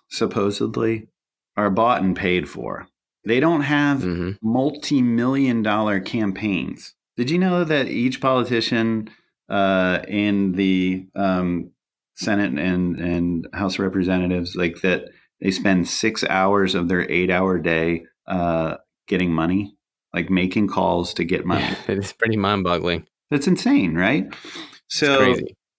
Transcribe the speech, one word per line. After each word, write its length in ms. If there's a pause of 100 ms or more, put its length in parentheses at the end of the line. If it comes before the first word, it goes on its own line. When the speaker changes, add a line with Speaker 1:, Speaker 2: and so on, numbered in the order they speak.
(100)
Speaker 1:
supposedly, 1000 (480)
are 140
bought 320
and 120
paid 320
for. 420 (380)
They 140
don't 220
have 380
Speaker 2:
Mm-hmm. 320 (100)
Speaker 1:
multi-million 1200
dollar 360
campaigns. 960 (220)
Did 140
you 80
know 260
that 240
each 320
politician, 880 (400)
uh, 600
in 440
the, 600
um, 560 (460)
Senate 420
and, 420
and 540
House 200
of 60
Representatives, 760
like, 260
that 220 (360)
they 120
spend 360
six 360
hours 500
of 140
their 220
eight-hour 500
day, 440 (220)
uh, 500 (320)
getting 240
money, 420 (380)
like, 160
making 400
calls 460
to 100
get 220
money? 180
Speaker 2:
Yeah, 160
<laughs> 80
it's 240
pretty 240
mind-boggling. 680 (240)
Speaker 1:
That's 160
insane, 480
right? 320
Speaker 2:
It's 180 (440)
Speaker 1:
So 300
Speaker 2:
crazy. 380 (220)